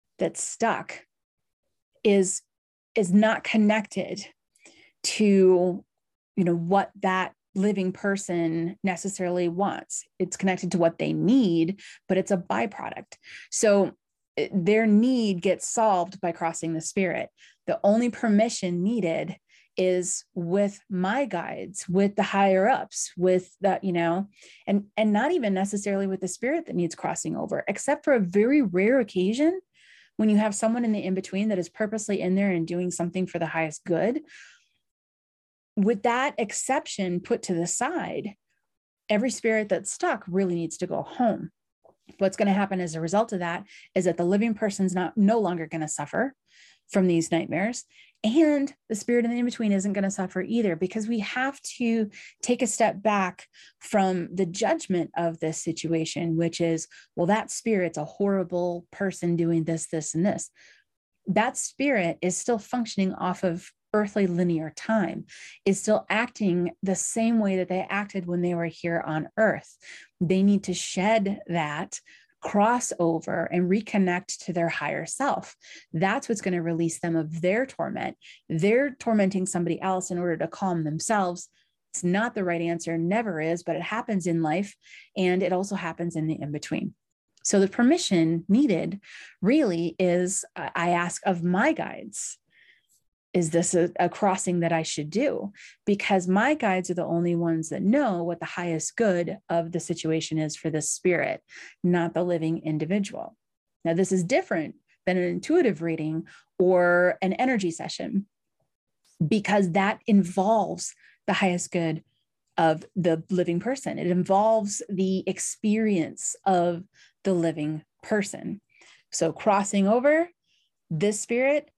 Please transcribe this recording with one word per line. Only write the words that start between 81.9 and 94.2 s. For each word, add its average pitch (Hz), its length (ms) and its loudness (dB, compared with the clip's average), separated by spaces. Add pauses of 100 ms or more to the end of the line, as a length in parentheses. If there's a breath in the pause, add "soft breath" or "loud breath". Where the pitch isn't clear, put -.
It's - 100 -10
not 202 320 0
the 202 100 -4
right 170 160 -2
answer, 165 380 -2
never 185 420 0
is, 165 220 -2
but 160 140 -4
it 151 60 -6
happens 208 440 -4
in 165 160 0
life, 170 340 -2 (400 loud breath)
and 185 240 2
it 180 120 0
also 196 240 -2
happens 170 400 -6
in 156 100 -2
the 156 120 -2
in-between. - 560 -6 (500)
So 202 160 4
the 190 80 4
permission 185 800 2
needed 196 520 2 (400 loud breath)
really 185 600 2
is, 180 440 2 (120)
uh, - 180 -8
I 170 160 0
ask 175 340 0
of 175 200 0
my 202 280 2
guides, - 640 -10 (960 soft breath)
"Is 170 160 2
this 170 240 0
a, 175 240 2
a 175 100 2
crossing 185 520 0